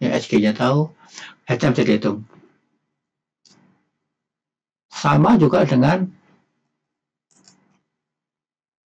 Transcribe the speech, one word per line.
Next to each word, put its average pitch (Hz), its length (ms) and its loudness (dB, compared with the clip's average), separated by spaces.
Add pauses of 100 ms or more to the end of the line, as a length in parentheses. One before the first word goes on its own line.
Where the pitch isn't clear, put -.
ya, - 160 -2
S - 80 -8
G-nya 107 280 0
tahu, 139 360 -2 (560)
head-nya 131 280 -2
bisa 123 120 -2
dihitung. 104 340 -2 (2750)
Sama 160 480 2
juga 156 280 4
dengan 151 440 0 (3000)